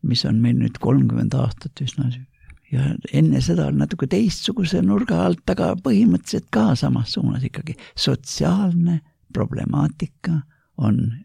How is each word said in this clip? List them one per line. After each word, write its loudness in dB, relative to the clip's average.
mis 0
on 2
meil 4
nüüd 0
kolmkümmend 2
aastat -4
üsna -4
sü-, -10
ja 0
enne 4
seda 0
on 0
natuke -2
teistsuguse 0
nurga 2
alt, 0
aga 0
põhimõtteliselt 2
ka 4
samas -2
suunas -2
ikkagi. -8
Sotsiaalne 0
problemaatika -2
on 2